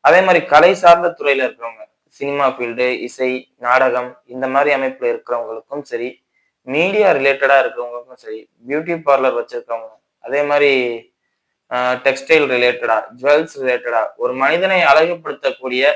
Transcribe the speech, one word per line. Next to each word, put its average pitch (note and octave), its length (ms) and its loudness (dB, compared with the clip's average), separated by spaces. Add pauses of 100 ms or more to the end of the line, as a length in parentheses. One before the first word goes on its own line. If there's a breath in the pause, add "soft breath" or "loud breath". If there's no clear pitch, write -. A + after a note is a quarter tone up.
அதே D#3+ 180 6
மாதிரி F3+ 240 2
கலை D#3+ 300 6
சார்ந்த F3 340 6
துறையில C#3 360 -2
இருக்கிறவங்க, A2+ 380 -12 (320)
சினிமா C#3+ 320 -4
ஃபீல்டு, B2 400 -4 (120)
இசை, B2+ 300 -4 (280)
நாடகம், B2 520 0 (160)
இந்த B2+ 220 -8
மாதிரி C#3 260 0
அமைப்புல C3 360 -4
இருக்கிறவங்களுக்கும் A#2 720 -8
சரி, B2 280 -8 (580)
மீடியா F#3+ 440 0
ரிலேட்டடா C#3 480 2
இருக்கிறவங்களுக்கும் A#2+ 640 -6
சரி, A2 160 -12 (240)
பியூட்டி D#3 400 -6
பார்லர் C3 360 2
வச்சிருக்கவங்க, A#2 500 -10 (340)
அதே C3+ 200 -2
மாதிரி, C#3+ 280 2 (1000)
ஆஹ், B2 320 -2
டெக்ஸ்டைல் C#3+ 440 2
ரிலேட்டடா, A#2+ 500 0 (180)
ஜுவல்ஸ் D3 420 2
ரிலேட்டடா, A#2+ 460 -2 (120)
ஒரு B2 180 -4
மனிதனை E3+ 500 0
அழகுபடுத்தக்கூடிய, C#3+ 1000 0 (120)